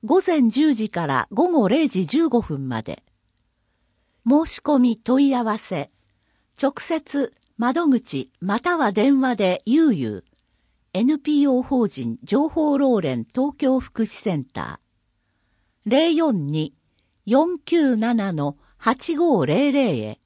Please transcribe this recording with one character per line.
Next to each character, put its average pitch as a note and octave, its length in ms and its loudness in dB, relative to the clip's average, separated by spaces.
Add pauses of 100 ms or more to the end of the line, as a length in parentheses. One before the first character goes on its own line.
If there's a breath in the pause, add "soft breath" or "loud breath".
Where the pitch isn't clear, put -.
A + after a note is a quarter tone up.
午 D#4+ 200 2
前 D4+ 240 2
十 C#4 260 2
時 G#3+ 160 -4
か E3 180 -4
ら C3 240 0
午 D4+ 160 0
後 C#4+ 200 2
零 C#4+ 200 2
時 F3+ 180 -2
十 D#4 220 0
五 A#3 120 0
分 C#3 280 -8
ま A2+ 140 -6
で。 - 200 -14 (1200)
申 D4 220 2
し - 140 -10
込 D4 180 0
み A#3+ 180 4
問 C4+ 320 2
い C4+ 60 2
合 B3 80 -2
わ G#3+ 160 -2
せ、 D#3 320 -8 (680)
直 C#4 180 0
接 D4+ 540 -6 (240)
窓 C4 320 0
口 A3 420 -2 (100)
ま G3+ 200 -2
た F4 160 -2
は B3 160 0
電 C4 280 2
話 B3+ 140 0
で F#3+ 320 0
ゆ D#4 220 4
う A#3 60 4
ゆ B2 240 -4
う、 - 60 -16 (680)
エ F#3+ 100 -2
ヌ C#4+ 160 2
ピ C#4+ 300 0
ー - 20 2
オ B3+ 100 2
ー - 40 -4
法 B3 240 0
人 A#2 340 -8
情 C#4+ 260 0
報 D4 300 0
老 B3+ 220 2
連 C3 240 -4
東 C4+ 320 -4
京 C4 240 0
福 - 240 -4
祉 - 20 -6
セ F#3 300 -6
ン C3+ 80 -4
タ - 360 -12 (1040)
ー、 G#3 60 -4
零 D#4 240 2
四 C4+ 320 0
二、 D3+ 300 -4 (500)
四 D#4 320 2
九 C#4+ 380 0
七 G#3+ 360 -2
の C#3+ 240 -4 (200)
八 C4 400 -4
五 C#4+ 300 2
零 B3+ 260 2
零 B3 260 0
へ。 G#2+ 280 -8